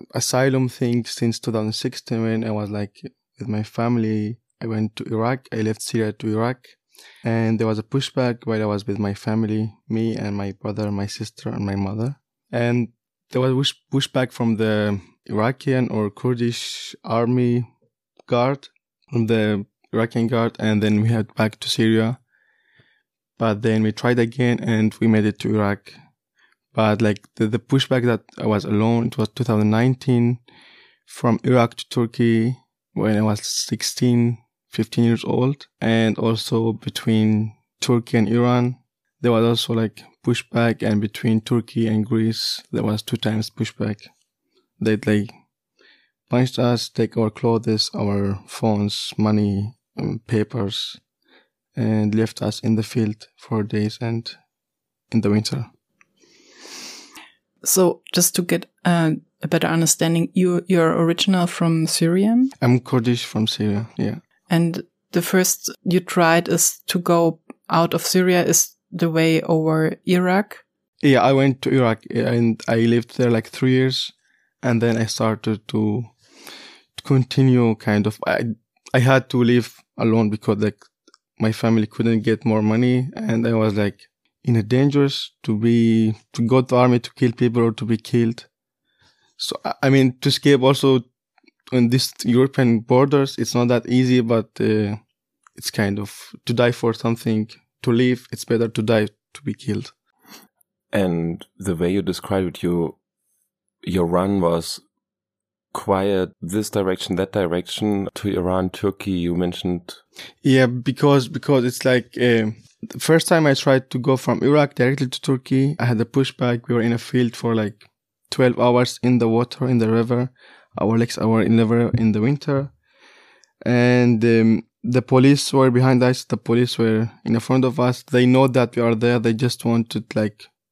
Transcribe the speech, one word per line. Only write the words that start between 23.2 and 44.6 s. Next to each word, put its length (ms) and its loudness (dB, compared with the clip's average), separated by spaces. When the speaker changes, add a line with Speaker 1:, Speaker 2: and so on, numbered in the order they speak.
Speaker 1:
But 240 -2
then 200 2
we 100 0
tried 280 0
again 400 0
and 400 0
we 80 2
made 160 4
it 160 -2
to 140 -2
Iraq. 380 -2
But, 300 2
like, 320 0
the, 140 0
the 100 -2
pushback 460 0
that 180 0
I 80 -6
was 180 0
alone, 440 0
it 100 -6
was 120 -2
two 140 -6
thousand 260 2
nineteen, 680 2
from 380 -2
Iraq 300 2
to 140 -16
Turkey 680 0
when 240 0
I 60 0
was 240 -2
sixteen, 920 -2
fifteen 360 -2
years 200 0
old, 420 -2
and 380 0
also 540 -2
between 840 -2
Turkey 380 0
and 100 2
Iran. 500 0
There 120 2
was 120 2
also, 280 0
like, 300 -4
pushback, 580 -2
and 180 0
between 400 -2
Turkey 460 -2
and 180 0
Greece, 560 -2
there 100 -2
was 180 -2
two 160 -6
times 320 -4
pushback. 600 -8